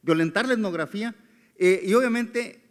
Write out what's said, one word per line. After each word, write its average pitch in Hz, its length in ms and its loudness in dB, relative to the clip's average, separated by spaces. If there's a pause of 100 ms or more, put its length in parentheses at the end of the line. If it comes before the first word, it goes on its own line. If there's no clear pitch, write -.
Violentar 165 460 0
la 262 60 2
etnografía, 202 600 -4 (440)
eh, 185 260 2
y 190 80 0
obviamente 240 800 0